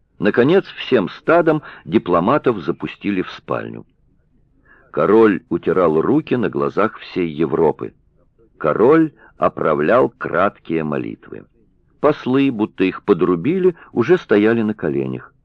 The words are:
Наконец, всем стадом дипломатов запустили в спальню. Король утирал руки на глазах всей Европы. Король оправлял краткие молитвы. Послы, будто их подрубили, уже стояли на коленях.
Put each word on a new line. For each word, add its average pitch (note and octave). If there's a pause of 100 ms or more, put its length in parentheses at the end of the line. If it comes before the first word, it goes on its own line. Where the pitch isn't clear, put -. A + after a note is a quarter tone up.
(200)
Наконец, B2+
всем G2+
стадом D#3+ (240)
дипломатов G#2
запустили E2+
в -
спальню. A1+ (1040)
Король G2
утирал E2+
руки B2+
на G#2+
глазах C#2+
всей F2
Европы. D2 (640)
Король C3 (240)
оправлял E2+
краткие E2
молитвы. A1+ (560)
Послы, C#3
будто G#2+
их F2+
подрубили, G2+ (160)
уже C3+
стояли A2+
на G#2+
коленях. C2+ (120)